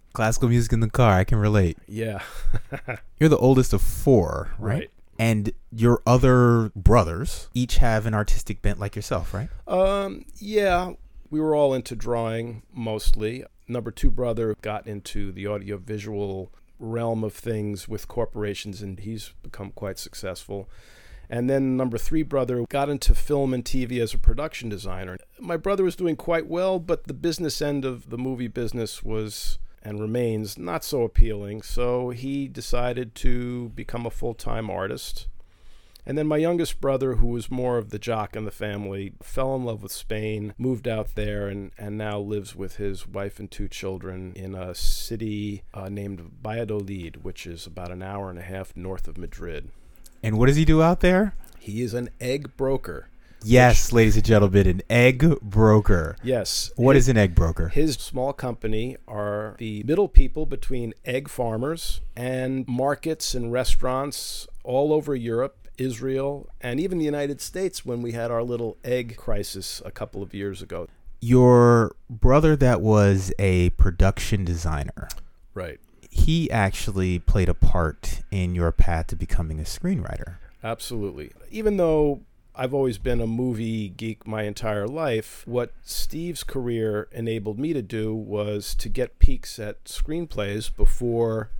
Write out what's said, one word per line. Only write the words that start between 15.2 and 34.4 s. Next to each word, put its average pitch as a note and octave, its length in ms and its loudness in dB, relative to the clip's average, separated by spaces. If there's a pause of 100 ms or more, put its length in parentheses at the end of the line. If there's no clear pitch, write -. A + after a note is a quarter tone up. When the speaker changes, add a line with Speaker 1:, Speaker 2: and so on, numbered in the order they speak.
Speaker 2:
the F#2+ 160 -10
audiovisual G2+ 1040 -8 (280)
realm A2+ 440 -4
of G#2+ 120 -6
things G#2 520 -6
with - 220 -10
corporations, G#2 720 -6
and F#2+ 180 -10
he's G#2+ 440 -12
become - 300 -14
quite G2 260 -10
successful. - 720 -12 (600)
And A#2+ 180 -4
then C3+ 300 0
number B2 180 -2
three D#3+ 260 0
brother B2+ 460 -4
got C#3+ 220 -4
into - 240 4
film C#3 400 2
and B2 100 -4
T B2+ 220 0
V B2 120 -4
as A#2 140 -2
a - 60 2
production B2 500 2
designer. F#2 480 -8 (240)
My F3 160 -4
brother F#3+ 260 0
was F3+ 140 0
doing E3+ 200 -2
quite E3 300 -2
well, F#3 320 -2
but E3+ 260 -4
the C#3 100 -8
business D#3 480 -4
end C#3+ 240 -4
of B2 240 -10
the A#2+ 80 -10
movie B2+ 280 -6
business A#2 560 -6
was, A2 560 -2 (240)
and G#2 180 -10
remains, A2 580 -4
not F3 260 -8
so C3 180 -4
appealing, G#2+ 600 2
so B2 480 -2
he C3+ 360 -8
decided B2 720 -2
to B2 540 2
become A#2 340 -8
a A#2 60 -8
full-time A2+ 580 -6